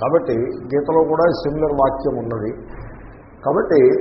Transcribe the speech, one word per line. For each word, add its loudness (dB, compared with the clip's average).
కాబట్టి 0
గీతలో 0
కూడా 2
సిమిలర్ -2
వాక్యం 0
ఉన్నది. -6
కాబట్టి 2